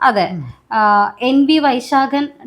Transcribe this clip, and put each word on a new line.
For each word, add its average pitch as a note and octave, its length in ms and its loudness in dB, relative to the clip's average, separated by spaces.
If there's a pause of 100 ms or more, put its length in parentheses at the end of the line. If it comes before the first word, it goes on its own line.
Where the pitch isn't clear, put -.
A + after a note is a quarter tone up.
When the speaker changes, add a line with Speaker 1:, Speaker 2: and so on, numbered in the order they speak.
Speaker 1:
അതെ. G#3 300 0
Speaker 2:
ഉം. C#3+ 220 -12 (180)
Speaker 1:
ആ, G#3 400 2 (100)
എൻ C4+ 240 2
വി D#4 120 2
വൈശാഖൻ C#4 720 -2 (180)